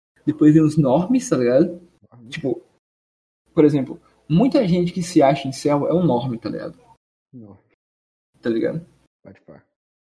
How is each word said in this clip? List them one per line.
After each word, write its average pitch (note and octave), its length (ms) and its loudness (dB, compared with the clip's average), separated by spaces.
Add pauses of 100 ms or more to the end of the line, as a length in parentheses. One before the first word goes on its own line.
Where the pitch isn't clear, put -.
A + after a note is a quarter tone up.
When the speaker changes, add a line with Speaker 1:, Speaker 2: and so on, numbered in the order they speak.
(260)
Speaker 1:
depois D3+ 260 4
vem D#3+ 100 6
os D3+ 140 0
Normies, D#3+ 520 0
tá D#3 100 0
ligado? B2+ 420 0 (320)
Speaker 2:
Normies. A#2 220 -20
Speaker 1:
Tipo, - 280 -8 (920)
por D#3+ 100 4
exemplo, C#3+ 340 0 (300)
muita A#3 400 2
gente F3 240 0
que F#3 100 -8
se D#3 200 0
acha C#3 260 0
incel C#3+ 400 -2
é D3 60 0
um F3+ 100 0
Normie, B2 340 -2
tá G#2+ 120 -10
ligado? - 280 -12 (540)
Speaker 2:
Normie. G#2 240 -20 (880)
Speaker 1:
Tá B2 80 -4
ligado? B2+ 340 -4 (400)
Speaker 2:
Pode - 160 -20
pá. - 220 -20 (440)